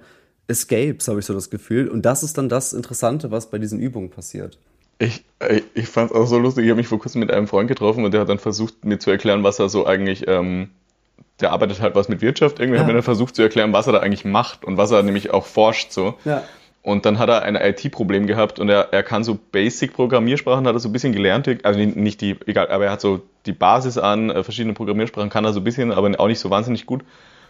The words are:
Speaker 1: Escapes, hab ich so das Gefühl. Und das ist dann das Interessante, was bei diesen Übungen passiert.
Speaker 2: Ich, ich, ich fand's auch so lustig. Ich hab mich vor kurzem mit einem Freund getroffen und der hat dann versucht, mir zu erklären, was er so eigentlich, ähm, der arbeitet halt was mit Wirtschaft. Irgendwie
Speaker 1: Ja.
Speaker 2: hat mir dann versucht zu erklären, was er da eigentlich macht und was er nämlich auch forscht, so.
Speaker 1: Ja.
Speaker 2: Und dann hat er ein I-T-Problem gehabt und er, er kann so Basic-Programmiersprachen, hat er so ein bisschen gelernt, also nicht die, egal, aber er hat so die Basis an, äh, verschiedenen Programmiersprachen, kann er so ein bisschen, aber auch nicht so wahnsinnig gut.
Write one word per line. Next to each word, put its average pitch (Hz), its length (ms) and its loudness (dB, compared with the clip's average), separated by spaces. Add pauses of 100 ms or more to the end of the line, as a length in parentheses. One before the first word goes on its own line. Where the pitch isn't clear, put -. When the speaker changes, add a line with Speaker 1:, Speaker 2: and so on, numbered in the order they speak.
(480)
Speaker 1:
Escapes, 127 600 -2
hab 107 100 -2
ich 101 80 -6
so 104 80 -4
das 98 160 -8
Gefühl. 113 380 -2
Und 113 180 -2
das 135 160 0
ist 151 160 -8
dann 135 100 -2
das 127 240 -4
Interessante, 123 580 -4
was 113 200 -6
bei 107 80 -6
diesen 107 200 -6
Übungen 110 320 -8
passiert. 98 480 -16 (400)
Speaker 2:
Ich, - 260 -2 (260)
ich, 107 140 2 (100)
ich 113 140 -4
fand's 117 260 0
auch 113 120 4
so 120 120 4
lustig. 127 260 2
Ich 113 60 6
hab 110 80 4
mich 117 100 0
vor 110 100 -2
kurzem 127 220 -8
mit 107 100 0
einem 104 180 2
Freund 104 200 0
getroffen 113 380 0
und 98 80 0
der 107 80 4
hat 92 80 -2
dann 101 80 0
versucht, 110 480 -6
mir 104 120 0
zu - 120 0
erklären, 101 320 2
was 101 160 2
er 98 100 2
so 95 180 0
eigentlich, 95 420 0
ähm, 92 420 0 (680)
der - 120 2
arbeitet 101 300 0
halt 107 120 0
was 104 140 2
mit 101 140 -4
Wirtschaft. 143 380 2
Irgendwie 123 160 0
Speaker 1:
Ja. - 60 4
Speaker 2:
hat 156 40 2
mir 113 80 2
dann 120 80 2
versucht 123 340 0
zu 113 60 4
erklären, 110 320 4
was 107 140 2
er 123 40 4
da 104 80 6
eigentlich 98 240 -2
macht 104 400 -2
und 95 140 -4
was 107 140 2
er 104 100 6
nämlich 101 300 0
auch 98 120 2
forscht, - 480 2
so. 110 220 -2 (100)
Speaker 1:
Ja. 147 180 -2 (400)
Speaker 2:
Und 104 220 0
dann 107 140 2
hat 120 100 2
er 117 140 4
ein 104 140 -2
I-T-Problem 101 720 0
gehabt 107 320 0
und 101 80 0
er, 101 240 2
er 98 100 2
kann 110 220 -2
so 113 120 -2 (140)
Basic-Programmiersprachen, 123 1160 0
hat 113 80 2
er - 20 -2
so 117 100 -6
ein 104 40 -4
bisschen 127 200 -2
gelernt, 101 360 2 (160)
also 101 160 2
nicht 104 400 0
die, 98 160 -2 (100)
egal, 98 220 0
aber 98 160 0
er 101 80 0
hat 101 80 -8
so 95 220 0 (220)
die 101 80 -6
Basis 117 460 2
an, 104 320 0
äh, 92 140 -2
verschiedenen 110 320 -6
Programmiersprachen, 104 520 -4
kann 104 160 -2
er 110 80 2
so 101 60 -2
ein 95 60 -4
bisschen, 120 260 -2
aber 101 180 2 (120)
auch 101 80 4
nicht 113 100 0
so 98 100 -6
wahnsinnig 110 380 -2
gut. 131 160 -6 (460)